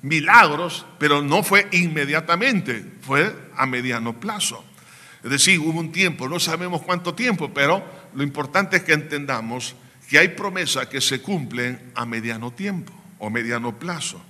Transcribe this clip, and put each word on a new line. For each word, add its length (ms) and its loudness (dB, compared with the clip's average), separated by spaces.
milagros, 840 4
pero 220 4
no 220 4
fue 280 4
inmediatamente, 1120 0
fue 320 2
a 100 0
mediano 540 -4
plazo. 440 -6
Es 80 -4
decir, 280 4
hubo 200 0
un 120 -6
tiempo, 380 -2
no 100 -4
sabemos 440 -4
cuánto 320 -2
tiempo, 360 -2
pero 320 2
lo 80 -6
importante 560 0
es 60 2
que 100 4
entendamos 840 -4
que 120 6
hay 100 6
promesas 560 -4
que 160 -6
se 200 -2
cumplen 760 -4
a 100 -2
mediano 460 -6
tiempo 420 -8
o 140 -8
mediano 460 -2
plazo. 520 -8